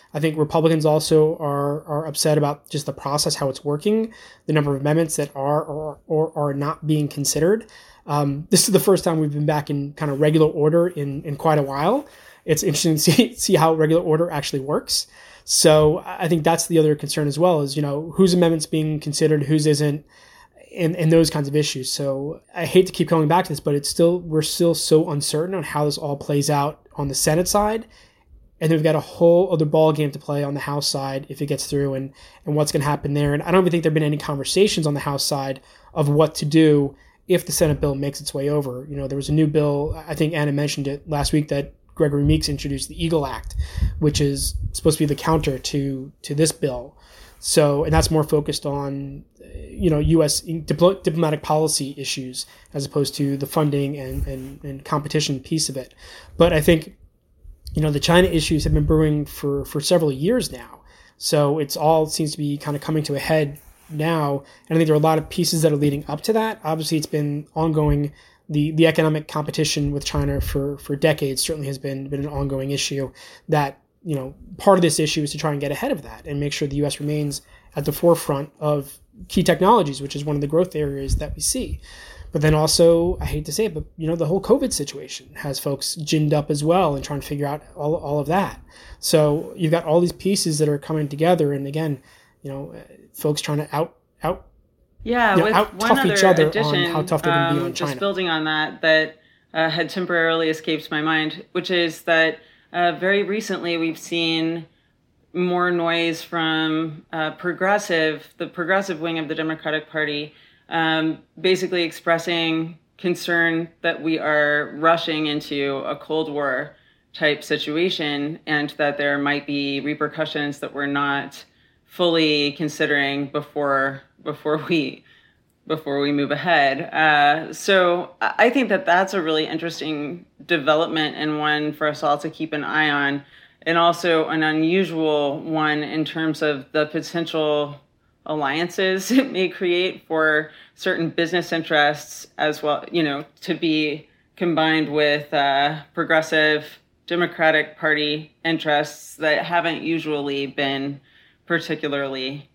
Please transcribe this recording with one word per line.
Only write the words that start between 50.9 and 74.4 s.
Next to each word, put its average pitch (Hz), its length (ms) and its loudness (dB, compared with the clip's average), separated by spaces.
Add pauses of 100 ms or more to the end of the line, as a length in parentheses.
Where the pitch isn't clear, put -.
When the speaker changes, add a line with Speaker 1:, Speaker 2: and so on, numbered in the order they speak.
Speaker 1:
diplomatic 156 400 0
policy 151 540 0
issues 131 500 -8 (260)
as 139 120 -6
opposed 139 320 -2
to 139 200 0
the 139 100 -4
funding 143 500 0
and, 135 300 -8
and, 135 380 -10
and 139 200 -12
competition 147 560 -2
piece 160 280 -2
of 135 80 -8
it. - 180 -12 (420)
But 170 160 6
I 156 80 4
think, 160 360 2 (800)
you 151 80 0
know, 156 80 2
the 143 100 0
China 175 280 6
issues 160 360 0
have 151 100 2
been 151 120 4
brewing 151 400 2
for, 143 380 -4
for 147 160 -6
several 160 300 4
years 175 400 0
now. - 300 -16 (380)
So 147 400 2
it's 143 180 -4
all 156 300 4
seems 151 260 -4
to - 60 -10
be 143 200 -2
kind 147 180 -6
of 143 60 -10
coming 156 220 -2
to 147 100 -6
a 139 60 -2
head 151 400 0 (300)
now. 151 520 -2 (260)
And 165 80 2
I 165 40 6
think 156 80 4
there 156 60 4
are 151 40 4
a - 20 2
lot 160 180 4
of 156 100 -4
pieces 175 340 -2
that 160 80 6
are 151 60 2
leading 143 320 0
up 147 140 -6
to 226 100 0
that. 220 320 -2
Obviously, 160 320 -2
it's 151 100 -2
been 147 480 -4
ongoing. 151 560 2 (360)
The, 151 260 0
the 156 140 6
economic 156 400 2
competition 151 640 -2
with 143 140 -4
China 143 340 -2
for, 139 380 -2
for 139 200 -6
decades 143 440 0
certainly 151 260 -4
has 135 120 -6
been, 139 320 -8
been 139 100 -4
an 147 80 -6
ongoing 139 440 -4
issue 139 380 -4 (380)
that, 147 320 0 (220)
you 165 120 -6
know, 135 200 -6 (240)